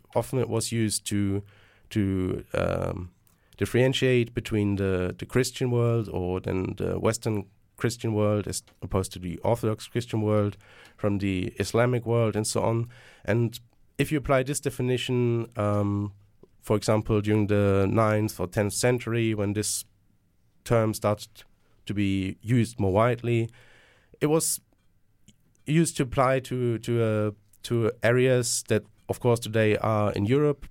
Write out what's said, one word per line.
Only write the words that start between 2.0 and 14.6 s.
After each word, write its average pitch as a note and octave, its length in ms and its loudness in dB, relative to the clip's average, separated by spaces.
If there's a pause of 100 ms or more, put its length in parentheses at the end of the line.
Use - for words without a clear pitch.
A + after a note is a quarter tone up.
um, F2+ 560 -2 (460)
differentiate B2 760 2
between G#2 420 0
the, F#2 420 0
the - 80 -10
Christian B2+ 460 0
world A#2 380 0
or F#2 320 -2
then F#2+ 360 -2
the F#2 220 -2
Western G#2+ 460 -2 (320)
Christian A2+ 360 -2
world G#2 340 2
as F2+ 160 -8 (180)
opposed F#2+ 320 -4
to F2 60 -12
the F2+ 260 -8
Orthodox A2 420 -2
Christian A#2 340 -4
world G#2+ 360 2 (400)
from G2+ 220 -2
the F#2+ 380 -2
Islamic A#2 480 0
world A2+ 300 2
and G#2+ 100 0
so A2 180 -2
on. A#2 260 0 (340)
And A#2 340 0 (400)
if C#3+ 140 0
you D#3 60 0
apply C3 260 2
this C#3 160 -4
definition, B2 960 0